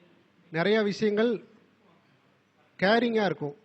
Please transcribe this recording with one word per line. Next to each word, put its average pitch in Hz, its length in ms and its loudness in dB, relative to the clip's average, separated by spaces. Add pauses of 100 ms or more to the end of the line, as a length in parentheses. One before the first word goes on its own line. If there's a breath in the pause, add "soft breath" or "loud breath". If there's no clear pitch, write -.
(520)
நிறைய 175 240 2 (140)
விஷயங்கள் 214 420 0 (1500)
கேரிங்கா 220 500 2
இருக்கும், 147 260 -6 (100)